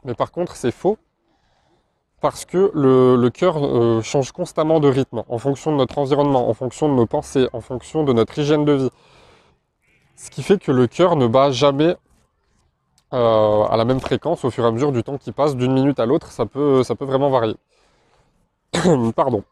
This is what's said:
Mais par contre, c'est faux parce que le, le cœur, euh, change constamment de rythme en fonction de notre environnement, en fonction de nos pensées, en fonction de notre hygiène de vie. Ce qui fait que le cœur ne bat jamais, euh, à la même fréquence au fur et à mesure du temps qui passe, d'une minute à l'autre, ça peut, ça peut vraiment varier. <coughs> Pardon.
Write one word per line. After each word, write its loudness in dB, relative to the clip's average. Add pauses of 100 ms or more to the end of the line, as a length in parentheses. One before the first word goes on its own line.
Mais -8
par -4
contre, -8
c'est -2
faux -4 (1200)
parce -4
que 0
le, 4
le 2
cœur, -2
euh, 0
change -4
constamment -2
de 4
rythme -2
en -6
fonction -4
de 0
notre -2
environnement, 0
en -2
fonction -4
de 0
nos 2
pensées, -2
en -10
fonction -6
de 0
notre 0
hygiène 0
de 2
vie. 0 (1300)
Ce -20
qui -12
fait 2
que -4
le 4
cœur 2
ne 2
bat 4
jamais, 2 (1160)
euh, 2
à 0
la 2
même 0
fréquence -4
au 0
fur -4
et 4
à 4
mesure -2
du -2
temps -8
qui -12
passe, -2
d'une 0
minute 0
à 0
l'autre, -2
ça -6
peut, 0
ça -2
peut -10
vraiment 0
varier. 0 (1160)
<coughs> 0
Pardon. -2